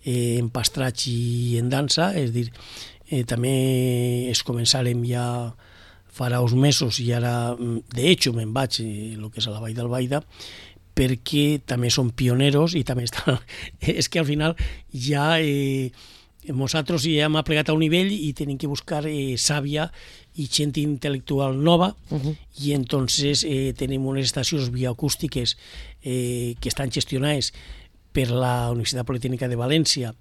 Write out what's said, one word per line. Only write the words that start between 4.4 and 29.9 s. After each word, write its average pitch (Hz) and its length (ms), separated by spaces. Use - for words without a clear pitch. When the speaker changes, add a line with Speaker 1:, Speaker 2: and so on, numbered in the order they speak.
Speaker 1:
començarem 120 640
ja 120 500
farà 123 280
uns 120 120
mesos 131 460
i 120 120
ara, 120 440
mm, 117 240
de 123 160
hecho, 139 240
me'n 110 200
vaig, 131 260
eh, 110 380
lo 107 120
que 113 100
és 113 80
a 107 40
la 107 80
Vall 113 140
d'Albaida, 123 500
perquè 143 720
també 120 240
són 120 220
pioneros 139 640
i 139 80
també 123 240
estan, - 320
<laughs> - 180
és - 280
que 175 100
al 160 60
final 151 300
ja, 147 500
eh, 135 500
nosaltres 135 540
ja 151 180
hem 156 140
aplegat 151 300
a 156 40
un 156 60
nivell 175 320
i 151 220
tenim 139 260
que 156 80
buscar, 147 400
eh, 135 320
sàvia 147 500
i 143 160
gent 147 300
intel·lectual 139 720
nova, 170 400
Speaker 2:
Mhm. 151 260
Speaker 1:
i 143 140
entonces, 139 720
eh, 135 300
tenim 135 280
unes 135 200
estacions 127 460
bioacústiques, 127 880
eh, 123 580
que 123 100
estan 135 220
gestionades 135 600
per 131 180
la 123 420
Universitat 120 340
Politécnica 127 420
de 120 100
València. 127 640